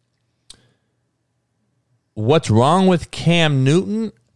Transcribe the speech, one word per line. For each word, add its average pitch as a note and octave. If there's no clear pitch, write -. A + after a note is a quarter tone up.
what's C3+
wrong D3
with F3+
Cam D#3
Newton G3